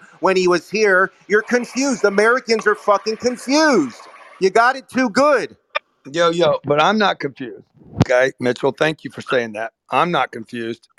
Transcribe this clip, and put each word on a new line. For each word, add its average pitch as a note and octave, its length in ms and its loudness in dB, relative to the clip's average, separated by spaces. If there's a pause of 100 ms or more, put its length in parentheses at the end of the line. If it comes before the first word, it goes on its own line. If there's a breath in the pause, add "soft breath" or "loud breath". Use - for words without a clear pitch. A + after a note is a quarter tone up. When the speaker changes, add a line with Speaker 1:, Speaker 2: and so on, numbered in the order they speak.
(220 loud breath)
Speaker 1:
when F#3+ 160 2
he F#3 100 2
was F3 220 0
here. G3 420 0 (160 soft breath)
You're G#3 160 2
confused. B3 600 -4
Americans A3 640 0
are G#3 80 2
fucking G#3 420 -2
confused. B3 840 0 (380)
You F#3+ 100 2
got A#3 260 2
it - 140 -16
too B3+ 220 -2
good. B3+ 440 2 (580)
Speaker 2:
Yo, E3+ 180 2
yo, E3 340 2
but D3 160 2
I'm G3 180 2
not F#3 200 0
confused. B2 460 -10 (360)
Okay, C3 380 2
Mitchell, B2+ 340 -2
thank D3+ 320 -4
you C3 60 -14
for - 100 -16
saying A#2 320 -4
that. A2 200 -10 (180)
I'm D#3 200 0
not C#3 200 -2
confused, A#2 680 -12